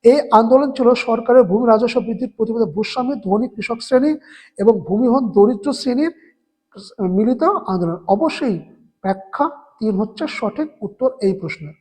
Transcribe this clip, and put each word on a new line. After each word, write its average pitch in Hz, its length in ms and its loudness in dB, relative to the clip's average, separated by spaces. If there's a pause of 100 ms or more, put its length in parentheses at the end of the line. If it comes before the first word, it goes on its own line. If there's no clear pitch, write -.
এই 247 140 8 (200)
আন্দোলন 262 380 4
ছিল 247 120 2 (180)
সরকারের 240 440 4
ভূমি 220 160 0
রাজস্ব 233 400 2
বৃদ্ধির 233 300 -8
প্রতিবাদে 226 380 -2
ভূস্বামী 247 400 -4 (120)
ধনী 214 280 0
কৃষক 233 320 -8
শ্রেণী 269 260 2 (460)
এবং 220 160 4 (120)
ভূমিহীন 240 380 2 (120)
দরিদ্র 208 320 4 (120)
শ্রেণীর 285 320 -2 (1040)
মিলিত 240 260 0 (300)
আন্দোলন। 175 260 -2 (160)
অবশ্যই 247 420 -2 (480)
ব্যাখ্যা 190 420 -4 (320)
তিন 220 220 -2
হচ্ছে 220 240 -6 (140)
সঠিক 302 300 -6 (180)
উত্তর - 220 -4 (180)
এই 190 140 2
প্রশ্নের। 156 400 -12